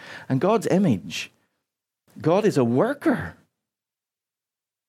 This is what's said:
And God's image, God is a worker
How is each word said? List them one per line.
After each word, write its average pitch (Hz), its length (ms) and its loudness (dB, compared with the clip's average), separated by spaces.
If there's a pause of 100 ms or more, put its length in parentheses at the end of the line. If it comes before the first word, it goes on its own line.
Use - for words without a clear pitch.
(280)
And 131 120 0
God's 180 260 2
image, 160 640 0 (880)
God 175 240 2
is 170 140 2
a 127 60 4
worker 135 720 0 (1500)